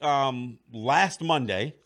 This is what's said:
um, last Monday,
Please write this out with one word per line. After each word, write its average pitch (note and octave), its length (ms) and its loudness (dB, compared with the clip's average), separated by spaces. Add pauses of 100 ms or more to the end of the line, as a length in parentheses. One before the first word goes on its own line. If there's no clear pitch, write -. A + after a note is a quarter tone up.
um, C3 580 0 (140)
last C3+ 500 2
Monday, C3 640 -2